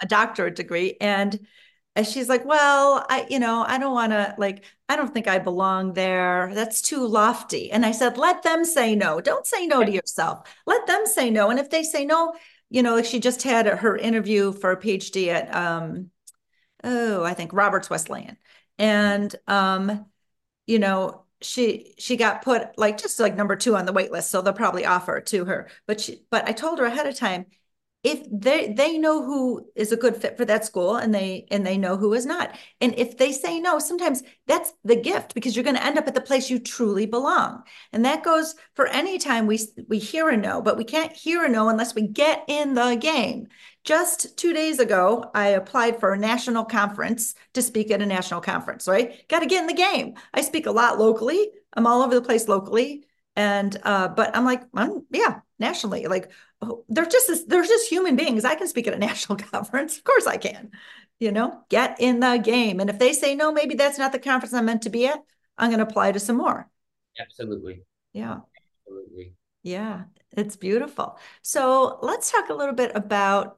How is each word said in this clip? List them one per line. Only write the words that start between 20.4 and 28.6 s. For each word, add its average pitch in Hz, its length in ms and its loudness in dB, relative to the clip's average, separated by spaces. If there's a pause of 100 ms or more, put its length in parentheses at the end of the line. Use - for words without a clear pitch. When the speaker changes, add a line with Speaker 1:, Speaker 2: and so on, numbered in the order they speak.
Speaker 1:
you 220 140 2
know, 190 460 -2 (160)
she, - 580 -2
she 247 180 -2
got 220 240 0
put, 240 360 0
like, 214 200 2
just, - 220 -6
like, 214 160 2
number 202 200 0
two 220 200 2
on 185 100 0
the 185 80 -4
wait 190 180 0
list. 165 200 -6
So 190 100 0
they'll 196 120 2
probably 196 320 -2
offer 180 320 0
it - 100 -8
to 185 180 -2
her. 180 240 -6 (160)
But 214 160 -4
she, - 300 -12
but - 180 0
I 226 40 0
told 320 260 -4
her 254 60 2
ahead 262 200 -2
of 277 100 -6
time, 185 300 -4 (580)
if 294 260 0
they, 214 440 0